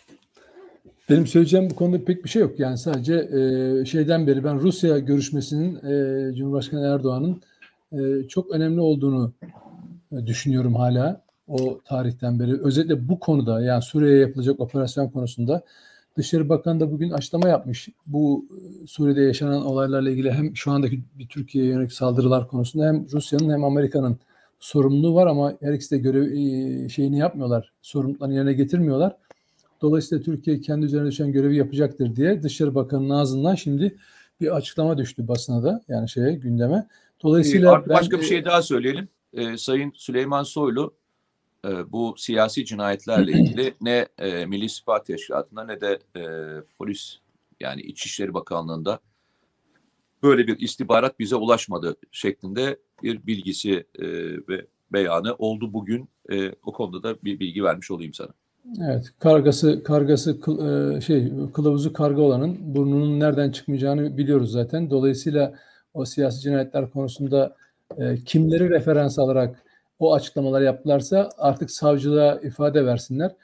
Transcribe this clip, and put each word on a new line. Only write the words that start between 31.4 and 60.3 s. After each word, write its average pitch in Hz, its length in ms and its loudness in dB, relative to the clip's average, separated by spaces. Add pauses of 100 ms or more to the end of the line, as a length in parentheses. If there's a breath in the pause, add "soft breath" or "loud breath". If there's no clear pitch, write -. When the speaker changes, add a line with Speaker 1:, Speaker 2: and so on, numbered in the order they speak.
Speaker 1:
yapacaktır 139 600 0
diye 156 280 0
Dışişleri 143 320 -2
Bakanı'nın 135 340 0
ağzından 139 460 2
şimdi 160 420 -2 (440 soft breath)
bir 165 140 0
açıklama 156 420 -2
düştü 120 300 -6
basına 120 360 -2
da, 202 240 0
yani 113 220 -4
şeye, 127 240 0
gündeme. 127 540 0 (360 soft breath)
Dolayısıyla 160 480 8
Speaker 2:
Ee, 160 40 10
artı 147 140 2
Speaker 1:
ben, 156 60 6
Speaker 2:
başka 175 220 4
bir 156 60 0
Speaker 1:
e, 156 40 0
Speaker 2:
şey 170 180 0
daha 175 160 4
söyleyelim. 139 460 -2 (260)
Ee, 117 240 -6
Sayın 135 380 -2
Süleyman 139 480 -2
Soylu, 143 500 -2 (720)
e, 90 260 -6
bu 113 260 -4
siyasi 110 480 0
cinayetlerle 98 640 0
Speaker 1:
<clears throat> - 80 4
Speaker 2:
ilgili 127 420 2
ne, 120 260 0 (100)
e, 87 280 -6
Milli 101 200 -6
İstihbarat 107 400 -2
Teşkilatı'nda 82 580 -8
ne 107 180 -12
de, 101 180 -2 (160)
e, 87 80 -12 (540)
polis, - 400 -10 (420)
yani - 220 -10
İçişleri - 520 -10
Bakanlığı'nda 82 640 -6 (1200)
böyle 123 240 6
bir 110 120 -2
istihbarat 113 600 0
bize 113 160 -2
ulaşmadı 101 600 0 (160)
şeklinde 107 640 -6 (260)
bir 107 240 -6
bilgisi, 95 580 -4 (140)
e, 85 60 -8 (420)
ve 92 180 -8 (280)
beyanı 95 420 0
oldu 110 380 -6
bugün. 113 360 -6 (220)
E, 98 200 -4 (140)
o 104 80 -12
konuda 92 300 -8
da 113 200 -6
bir 101 160 -6
bilgi 95 240 -6
vermiş 87 280 -2
olayım 82 220 -10
sana. - 160 -14 (520)
Speaker 1:
Evet, 127 380 -4
kargası, 151 640 4
kargası 147 580 2